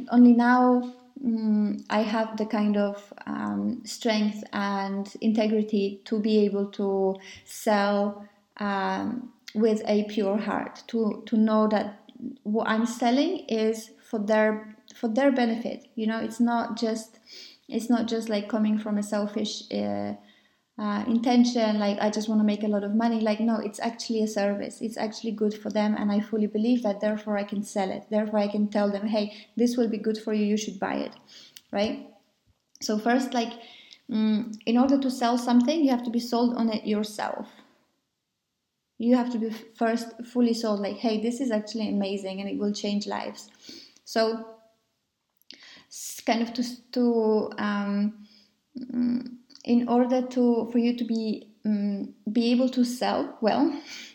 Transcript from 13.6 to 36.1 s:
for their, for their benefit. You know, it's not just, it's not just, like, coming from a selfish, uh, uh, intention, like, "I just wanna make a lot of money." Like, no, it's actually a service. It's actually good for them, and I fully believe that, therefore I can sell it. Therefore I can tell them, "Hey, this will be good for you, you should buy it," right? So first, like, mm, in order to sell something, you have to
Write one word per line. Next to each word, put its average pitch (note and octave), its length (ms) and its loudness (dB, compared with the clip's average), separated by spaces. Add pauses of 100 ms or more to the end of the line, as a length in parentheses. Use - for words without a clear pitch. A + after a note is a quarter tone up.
for A#3 100 -4
their, G#3+ 560 2 (200)
for - 120 -6
their C4 240 4
benefit. A#3 640 -2
You A3 120 -2
know, A3 120 -2
it's A3 200 -8
not A#3 380 0
just, A3 420 -4 (500)
it's A3 200 -4
not A#3 180 2
just, A3+ 220 -4
like, G#3 200 -2
coming G#3+ 280 2
from G#3+ 200 -2
a G#3 60 -2
selfish, G#3 680 -4
uh, G2+ 420 -4 (640)
uh, G#3 280 -2
intention, A#3 720 4
like, G3+ 200 0
"I G#3+ 120 2
just G#3+ 180 -4
wanna G#3+ 140 2
make G#3 200 2
a G#3+ 40 0
lot G3+ 160 0
of G3+ 100 -4
money." A3+ 260 2
Like, G#3+ 200 0
no, A3+ 180 2
it's G#3 220 -6
actually A#3 420 -4
a G#3+ 60 2
service. G3+ 520 -2
It's A3+ 180 -6
actually A3 340 -6
good G#3 220 0
for - 180 -8
them, G#3+ 260 0
and G#3 140 0
I G3+ 80 2
fully G#3+ 280 0
believe A#3 360 2
that, G3+ 160 0
therefore G#3+ 380 -2
I G3+ 60 -2
can G3+ 200 -6
sell G3 260 -2
it. G#3 200 -8
Therefore G#3+ 300 0
I G3+ 80 2
can G#3 200 0
tell G#3 240 2
them, G3 160 -4
"Hey, G#3+ 260 0 (220)
this A#3+ 200 2
will A#3 140 2
be G#3+ 80 -2
good G#3+ 220 -2
for A3 140 -4
you, G#3 120 2
you G#3 120 2
should G#3 220 -6
buy F#3+ 160 -2
it," - 180 -6 (580)
right? G#3+ 360 -2 (720)
So G#3+ 200 -2
first, A#3+ 340 2
like, A#3 200 -2 (560)
mm, G#3+ 460 0 (120)
in A#3 100 2
order C#4 220 4
to C4+ 100 0
sell A#3+ 280 0
something, B3 460 4
you C4+ 60 4
have A#3+ 140 0
to B3 80 -6